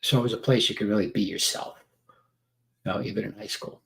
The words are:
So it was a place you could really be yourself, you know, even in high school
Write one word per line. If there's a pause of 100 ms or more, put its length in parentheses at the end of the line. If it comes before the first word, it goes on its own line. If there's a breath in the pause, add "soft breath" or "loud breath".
So
it
was
a
place
you
could
really
be
yourself, (1080 soft breath)
you
know,
even
in
high
school